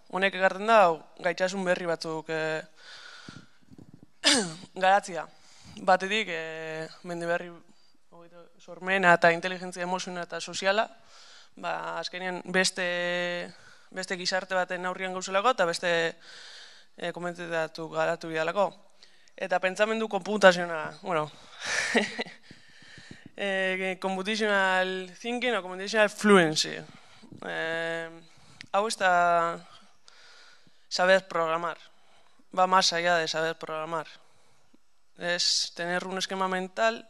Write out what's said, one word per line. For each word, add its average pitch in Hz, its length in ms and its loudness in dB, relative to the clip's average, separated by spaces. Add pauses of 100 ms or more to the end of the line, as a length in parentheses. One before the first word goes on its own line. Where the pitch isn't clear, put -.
(120)
honek 185 240 0
ekartzen 190 320 2
da, 226 120 10 (440)
gaitasun 185 400 0
berri 180 240 0
batzuk, 160 400 -4
eh, 156 320 -4 (1600)
<clears throat> 185 640 0
garatzia. 185 400 2 (640)
Batetik, 190 440 2
eh, 160 560 -10 (200)
mende 170 180 -8
berri, 175 220 -2 (1200)
sormena 180 480 4
eta 170 160 6
inteligentzia 180 540 -6
emozionala 180 400 -6
eta 170 140 -10
soziala, 196 440 0 (720)
ba, 175 160 -8 (300)
azkenean 180 400 -6 (100)
beste, 185 360 0 (1080)
beste 185 240 -6
gizarte 185 380 -2
baten 180 260 -4
aurrian 185 320 -6
gauzelako 196 380 0
eta 185 140 2
beste, 170 240 -2 (1040)
eh, 175 200 -6
komentetatu 170 720 -6
garatu 160 400 -2
bidalako. 165 400 0 (680)
Eta 180 240 0
pentsamendu 214 480 0
konputazionala, 175 880 4
bueno, 160 300 -2 (760)
<laughs> - 1300 -14
eh, 190 640 -2
computational 190 1080 0 (120)
thinking 240 340 -2
o 190 80 0
computational 196 480 2
fluency. 156 640 6 (720)
Eh, 165 600 -6 (640)
hau 202 160 2
ez 226 100 -6
da 175 580 4 (1300)
saber 185 400 6
programar, 165 500 -2 (720)
va 185 140 4
más 185 260 4
allá 175 240 2
de 160 120 0
saber 160 280 -2
programar. 160 520 -8 (1120)
Es - 560 -2
tener 180 320 -2
un 185 100 -6
esquema 190 300 -2
mental 190 640 -2